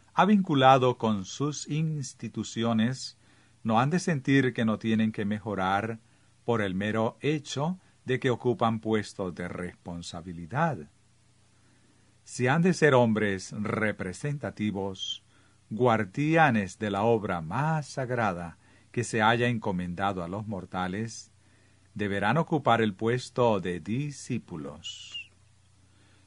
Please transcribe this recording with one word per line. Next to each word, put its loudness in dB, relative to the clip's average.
ha 6
vinculado 6
con -2
sus -6
instituciones -4
no 2
han 2
de 0
sentir 2
que -2
no 0
tienen 0
que -6
mejorar -2
por 2
el -2
mero -2
hecho -4
de 0
que 0
ocupan 0
puestos -4
de -8
responsabilidad. -8
Si -2
han 4
de 4
ser 6
hombres 4
representativos, -6
guardianes 2
de -4
la 0
obra 2
más -4
sagrada -4
que -4
se 0
haya 4
encomendado -2
a -8
los -8
mortales, -8
deberán 0
ocupar 2
el 0
puesto 0
de -4
discípulos. -10